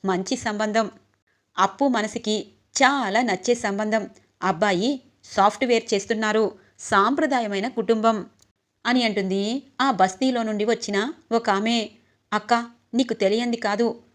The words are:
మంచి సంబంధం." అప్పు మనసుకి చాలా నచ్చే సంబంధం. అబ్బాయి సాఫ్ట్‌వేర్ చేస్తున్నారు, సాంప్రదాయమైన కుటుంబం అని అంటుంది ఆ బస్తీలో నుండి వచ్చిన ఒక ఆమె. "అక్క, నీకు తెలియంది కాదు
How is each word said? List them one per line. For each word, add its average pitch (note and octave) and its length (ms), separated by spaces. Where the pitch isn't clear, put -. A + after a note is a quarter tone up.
మంచి F#3+ 320
సంబంధం." G#3+ 540
అప్పు G3 300
మనసుకి G#3+ 580
చాలా B3 460
నచ్చే A#3+ 320
సంబంధం. G#3+ 560
అబ్బాయి G3 580
సాఫ్ట్‌వేర్ A3+ 720
చేస్తున్నారు, G#3+ 500
సాంప్రదాయమైన B3 920
కుటుంబం A3 580
అని B3 180
అంటుంది G3+ 580
ఆ C4+ 100
బస్తీలో A#3+ 520
నుండి G#3+ 220
వచ్చిన A3 480
ఒక A3+ 180
ఆమె. G#3+ 380
"అక్క, A#3 340
నీకు A#3+ 200
తెలియంది A3+ 420
కాదు A3+ 440